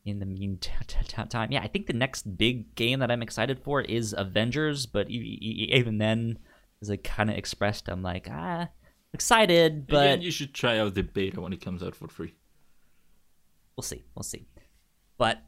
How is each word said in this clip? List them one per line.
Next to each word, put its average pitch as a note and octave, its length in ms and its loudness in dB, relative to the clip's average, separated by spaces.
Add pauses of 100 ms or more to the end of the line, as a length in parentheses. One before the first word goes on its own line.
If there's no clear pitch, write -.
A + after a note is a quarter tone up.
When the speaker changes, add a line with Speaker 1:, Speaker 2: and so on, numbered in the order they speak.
Speaker 1:
in G2+ 140 -4
the G2 80 -6
meantime. G2 1200 -4
Yeah, C3+ 120 2
I G#2+ 60 -4
think F#3+ 180 -4
the C3 60 -4
next A#2 440 -2
big A2+ 380 2
game A#2+ 260 0
that A#2+ 100 2
I'm A#2+ 120 0
excited A#2+ 380 -2
for C#3+ 200 0
is G#2+ 360 -2
Avengers, B2 680 0
but G#2 240 -2
e-, G#2+ 40 -6
e-, A2 560 -6
e-, C3 60 6
even A#2 220 4
then, A2+ 400 0 (440)
as G#2 80 -6
I G2+ 60 0
kinda G#2+ 400 0
expressed, - 520 -4
I'm F#2 140 -6
like, F2+ 280 -6
"Ah, E3+ 380 -6 (440)
excited," E3+ 760 6
but C#3+ 200 6
Speaker 2:
Again, C#3 160 4
you F3 80 -2
should C#3+ 240 -6
try A#2 240 2
out G#2 160 2
the G2 80 2
beta F#2+ 380 -2
when F2 120 -8
it F2+ 80 -8
comes F2+ 220 -8
out F2+ 120 -8
for - 140 -14
free. - 260 -10 (1400)
Speaker 1:
We'll - 80 -10
see. - 180 -10 (120)
We'll - 100 -12
see. - 220 -12 (680)
But, A2+ 320 2